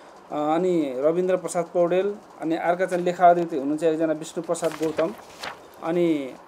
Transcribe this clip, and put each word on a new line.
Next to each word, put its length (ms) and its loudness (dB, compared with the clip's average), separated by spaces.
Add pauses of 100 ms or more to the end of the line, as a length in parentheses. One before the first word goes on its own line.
(320)
अ, 40 -6
अनि 640 0
रविन्द्र 400 2
प्रसाद 360 -4
पौडेल, 420 2 (260)
अनि 140 -2
अर्का 300 0
चाहिँ 200 -2
लेखा 240 6
अधिकृत 300 4
हुनुहुन्छ 240 -2
एकजना 300 0
विष्णु 300 -8
प्रसाद 280 -4
गौतम, 420 -2 (720)
अनि 500 0 (140)